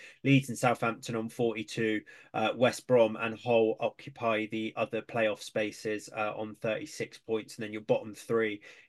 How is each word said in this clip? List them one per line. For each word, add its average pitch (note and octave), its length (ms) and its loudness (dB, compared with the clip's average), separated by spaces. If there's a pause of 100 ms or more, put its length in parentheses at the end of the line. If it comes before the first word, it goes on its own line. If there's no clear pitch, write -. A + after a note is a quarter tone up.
(240)
Leeds C3+ 240 6
and A2+ 80 -6
Southampton A#2+ 580 0
on A2+ 140 -4
forty-two, A2 720 -2 (320)
uh, A2 240 0
West A#2 300 2
Brom A2+ 300 6
and A2+ 220 -4
Hull A2+ 420 4
occupy A2+ 640 -2
the A2 300 -6
other A2 260 -2
playoff A2 400 -2
spaces, G#2+ 720 -4
uh, G#2+ 180 -2
on G#2+ 200 -8
thirty-six G#2+ 640 -6
points. - 380 -4
And A2+ 80 -8
then G#2 80 -8
your G#2+ 100 -8
bottom G#2+ 320 0
three A2 480 -2 (260)